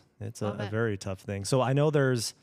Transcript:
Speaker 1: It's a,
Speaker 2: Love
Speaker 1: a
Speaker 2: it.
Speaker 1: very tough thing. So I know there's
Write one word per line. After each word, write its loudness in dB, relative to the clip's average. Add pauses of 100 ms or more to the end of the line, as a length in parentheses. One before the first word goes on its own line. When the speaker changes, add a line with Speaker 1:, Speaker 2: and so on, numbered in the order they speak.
(220)
Speaker 1:
It's -8
a, -2
Speaker 2:
Love -4
Speaker 1:
a -4
Speaker 2:
it. -6
Speaker 1:
very 0
tough -8
thing. -6
So 2
I 2
know 4
there's 2